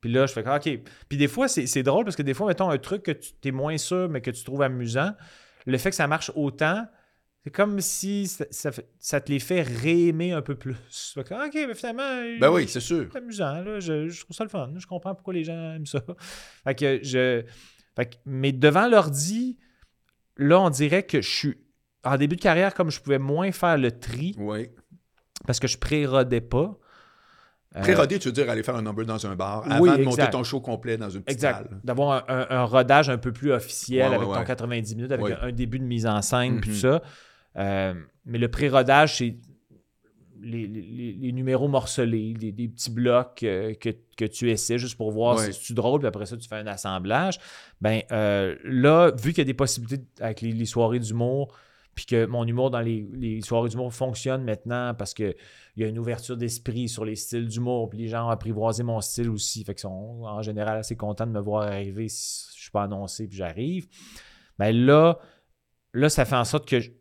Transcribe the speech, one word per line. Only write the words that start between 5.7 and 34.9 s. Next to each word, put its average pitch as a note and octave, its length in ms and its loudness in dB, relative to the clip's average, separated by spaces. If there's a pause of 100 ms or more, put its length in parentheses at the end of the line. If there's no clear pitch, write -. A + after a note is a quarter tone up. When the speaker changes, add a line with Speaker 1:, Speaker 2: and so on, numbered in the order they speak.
Speaker 1:
fait A#2+ 140 0
que - 40 -6
ça D3 120 2
marche D#3 280 -2
autant, D#3 500 0 (580)
c'est D3 80 -12
comme G3+ 300 0
si G3+ 460 -2
ça, D#3+ 220 -6
ça - 220 -6
fait, - 260 -12
ça - 240 -4
te C#3+ 100 -6
les C#3 80 2
fait F3+ 220 0
réaimer E3 680 2
un D#3 100 -2
peu C#3 140 -6
plus. C3 200 -8 (380)
Fait C#3 120 -8
que, - 80 -12
OK, C#4+ 200 -6 (140)
mais A#3 80 -8
finalement, B3+ 460 -6 (180)
Speaker 2:
Ben D3 100 8
oui, E3+ 180 4
c'est - 120 -6
sûr. C3+ 320 -2
Speaker 1:
c'est - 80 -10
amusant, F#3+ 420 -6
là. G#3 180 -8
Je, D#3+ 300 -4
je E3+ 140 -14
trouve - 120 -18
ça - 100 -6
le G#3 40 -12
fun. C#3 280 -6
Je F3+ 100 -14
comprends F#3 260 -8
pourquoi F#3 200 -10
les E3+ 100 -2
gens E3 320 -8
aiment D#3 100 -8
ça. C#3 160 -4 (320)
<laughs> - 300 -20
Fait C3 120 -2
que C3+ 280 2
je, B2+ 400 2 (520)
fait B2 100 0
que, A#2+ 100 -20 (100)
mais C3+ 280 0
devant D3+ 340 6
l'ordi, G#3 720 2 (800)
là, D3+ 240 8
on F3+ 80 6
dirait D3 340 2
que C#3+ 180 0
je - 80 -4
suis, - 280 -2 (480)
en C3 120 2
début D3 200 2
de - 40 -10
carrière, F#3 320 4
comme E3+ 160 0
je - 120 -8
pouvais C#3 180 2
moins D#3 320 0
faire E3+ 260 2
le B2 140 4
tri, B2 460 -6
Speaker 2:
Oui. G#2+ 320 -6 (760)
Speaker 1:
parce - 140 0
que C3 80 0
je - 100 -2
pré-rodais C3 640 2
pas. C#3 360 0 (1000)
Euh, F#2+ 60 -6
Speaker 2:
Pré-rodé, D#3+ 380 4
tu - 100 -2
veux - 40 -4
dire B2 160 0
aller A2 140 -2
faire B2 120 -2
un A2+ 60 -2
number G#2+ 240 -4
dans A2 220 -4
un G2 80 -6
bar G2+ 280 -4 (160)
Speaker 1:
Oui, F3 100 10
Speaker 2:
avant D3 80 8
de C3+ 60 6
monter B2+ 180 2
Speaker 1:
exact. B2 100 4
Speaker 2:
ton B2 120 -2
show C3 160 -4
complet A#2 380 -4
dans G#2+ 120 -6
une F#2+ 120 -8
petite C3+ 160 -4
Speaker 1:
Exact. A2+ 320 0
Speaker 2:
salle. G2 140 -14
Speaker 1:
D'avoir C3 460 0
un, B2+ 100 0
un, B2+ 100 -2
un B2+ 140 2
rodage C3 460 6
un B2+ 80 0
peu A#2+ 140 -4
plus C3 200 -2
officiel B2+ 580 0
Speaker 2:
Ouais, B2+ 60 2
Speaker 1:
avec G2+ 120 0
Speaker 2:
ouais, G2 60 -2
Speaker 1:
ton F#2+ 80 0
Speaker 2:
ouais. - 40 -4
Speaker 1:
quatre-vingt-dix A#2 500 -4